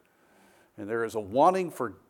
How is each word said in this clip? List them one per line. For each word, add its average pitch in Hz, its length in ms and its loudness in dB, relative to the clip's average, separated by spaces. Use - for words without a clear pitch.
And 101 140 -12
there 117 140 0
is 110 100 -6
a 113 60 -2
wanting 156 500 2
for, 113 300 -8